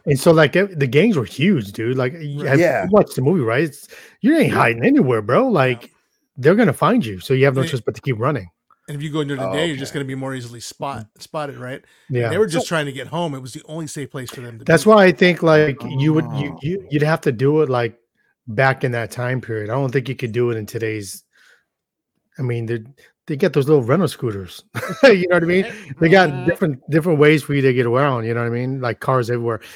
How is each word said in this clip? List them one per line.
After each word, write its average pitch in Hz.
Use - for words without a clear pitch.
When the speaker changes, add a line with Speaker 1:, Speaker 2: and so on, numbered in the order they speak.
Speaker 1:
And 143
so, 175
like, 156
ev-, 190
the 139
gangs 160
were 120
huge, 127
dude. 117
Like, 127
you 147
Speaker 2:
Right. 139
Speaker 1:
have, 143
Speaker 3:
Yeah. 135
Speaker 1:
you 92
watched -
the -
movie, 165
right? 117
It's, -
you 294
ain't 226
Speaker 2:
Yeah. -
Speaker 1:
hiding 117
anywhere, 147
bro. 135
Speaker 2:
Yeah. 269
Speaker 1:
Like, 131
they're 143
gonna 208
find 180
you, 95
so -
you 131
have 135
no 131
Speaker 2:
They 127
Speaker 1:
choice 123
but -
to -
keep 123
running. 117
Speaker 2:
And 147
if 143
you 156
go 151
into 143
the 127
Speaker 3:
Oh, -
Speaker 2:
day, 156
you're 147
just 135
Speaker 3:
okay. 143
Speaker 2:
gonna 139
be 135
more 131
easily 120
spot-, 135
Speaker 1:
Mm-hmm. -
Speaker 2:
spotted, 143
right? 127
Speaker 1:
Yeah. 120
Speaker 2:
They 160
were 214
just 170
Speaker 3:
So 175
Speaker 2:
trying 151
to 139
get 127
home. 156
It 135
was 127
the 156
only 160
safe 139
place 135
for 131
them 120
to -
Speaker 1:
That's 165
Speaker 2:
be. 214
Speaker 1:
why 208
I 180
think, 180
like, 151
you 151
would, 156
you, 139
Speaker 3:
Oh. -
Speaker 1:
you, 185
you'd 147
have 156
to 143
do 139
it, 135
like, 120
back 135
in 127
that 117
time 123
period. 107
I 117
don't 135
think 131
you 120
could 113
do 120
it 117
in 107
today's, 110
I 139
mean, 120
they, 117
they 151
get 139
those 139
little 147
rental 147
scooters. 101
<laughs> -
You 190
know 175
what 170
I -
mean? 190
They 165
got 185
Speaker 2:
Uh, 135
Speaker 1:
different, 160
different 156
ways 151
for 147
you 139
to 131
get 123
around, 123
you 117
know 120
what 117
I -
mean? 127
Like, 117
cars 127
everywhere. 117